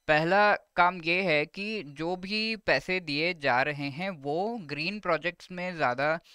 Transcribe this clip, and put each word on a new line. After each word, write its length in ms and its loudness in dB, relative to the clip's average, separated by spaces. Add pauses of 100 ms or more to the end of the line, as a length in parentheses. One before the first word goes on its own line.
पहला 460 6
काम 480 2
ये 200 2
है 240 2
कि 360 -8
जो 340 -4
भी 400 -4
पैसे 440 0
दिए 340 -2
जा 280 2
रहे 260 -2
हैं, 220 -6
वो 480 -4
ग्रीन 420 -6
प्रोजेक्ट्स 520 -4
में 240 -6
ज़्यादा 440 0 (140)